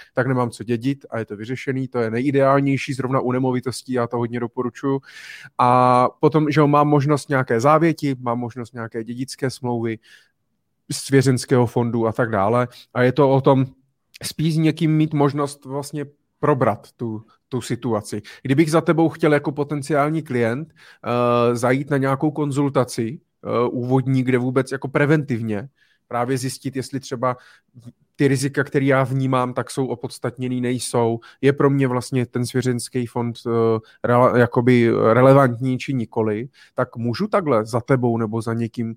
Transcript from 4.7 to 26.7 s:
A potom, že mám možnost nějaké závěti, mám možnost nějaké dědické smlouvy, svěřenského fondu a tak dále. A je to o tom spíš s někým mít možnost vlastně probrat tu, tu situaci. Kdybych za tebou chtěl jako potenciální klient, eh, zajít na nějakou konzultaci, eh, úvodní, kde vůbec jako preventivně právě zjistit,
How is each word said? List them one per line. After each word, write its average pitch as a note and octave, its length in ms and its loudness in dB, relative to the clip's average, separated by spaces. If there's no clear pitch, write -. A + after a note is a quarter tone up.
A B2 500 4
potom, D#3 300 2
že D3+ 120 4
mám D3 260 4
možnost D3 400 2
nějaké C3 320 0
závěti, D3+ 600 2
mám A#2+ 180 -2
možnost A#2+ 360 -10
nějaké A2+ 300 -10
dědické B2 460 -6
smlouvy, A#2 480 -4
svěřenského C3 760 2
fondu A#2 400 0
a A2 60 0
tak A#2 180 -2
dále. A2+ 380 2
A B2 80 2
je B2+ 100 4
to C3+ 180 4
o C3+ 100 4
tom C3+ 260 4
spíš D#3 320 -2
s D#3 40 0
někým D#3 380 2
mít D#3 180 0
možnost C#3+ 500 -2
vlastně C#3 420 -10
probrat C3 560 0
tu, A2 260 -8
tu B2 120 -6
situaci. A2 640 -6
Kdybych C#3+ 280 2
za D#3+ 100 2
tebou D#3+ 280 2
chtěl D#3 240 0
jako C#3+ 200 0
potenciální D3 720 -2
klient, B2 520 -4
eh, A#2+ 840 0
zajít C3 340 0
na C#3+ 60 0
nějakou C3+ 340 0
konzultaci, C#3 880 -2
eh, A2+ 260 -2
úvodní, C3 520 0
kde B2 160 2
vůbec B2+ 340 -2
jako C3+ 160 -8
preventivně C3+ 800 -2
právě A#2+ 300 -2
zjistit, C3 380 -8